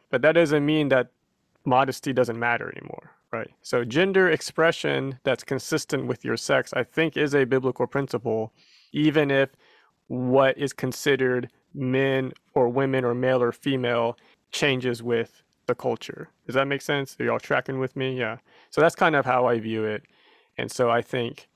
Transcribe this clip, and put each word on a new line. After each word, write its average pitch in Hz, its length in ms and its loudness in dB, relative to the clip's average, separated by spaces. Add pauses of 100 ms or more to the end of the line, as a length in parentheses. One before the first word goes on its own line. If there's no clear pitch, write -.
(100)
but 127 120 0
that 151 100 6
doesn't 151 340 4
mean 151 240 2
that 127 200 2 (540)
modesty 131 480 0
doesn't 117 260 0
matter 117 380 -2
anymore, - 360 -16 (200)
right? 113 180 -8 (120)
So 123 220 -2
gender 185 440 2
expression 143 920 0
that's 131 220 -2
consistent 135 640 -4
with 120 180 -6
your 117 120 -2
sex, - 380 -2
I 127 80 0
think, 160 340 -2
is 143 180 0
a 139 100 4
biblical 127 420 0
principle, 113 640 -4 (400)
even 147 380 2
if 135 200 2 (580)
what 127 500 2
is 139 160 -4
considered 127 720 0 (240)
men 131 600 -2 (200)
or 123 160 4
women 135 360 0
or 120 100 0
male 127 280 2
or 120 100 2
female 120 640 -2 (320)
changes 127 520 0
with 117 400 -4 (240)
the 123 80 -2
culture. - 540 -8 (160)
Does 120 120 -8
that 135 100 2
make 139 160 -4
sense? 143 360 -4
Are 123 60 -4
y'all 117 140 0
tracking 135 400 -4
with 131 180 -6
me? 131 220 -4
Yeah. 113 180 -4 (320)
So - 140 -2
that's 160 140 4
kind 160 200 2
of 135 80 2
how 127 220 2
I 120 140 2
view 110 240 -4
it. 107 180 -4 (560)
And 123 120 -6
so 120 200 0
I 117 100 2
think - 560 -6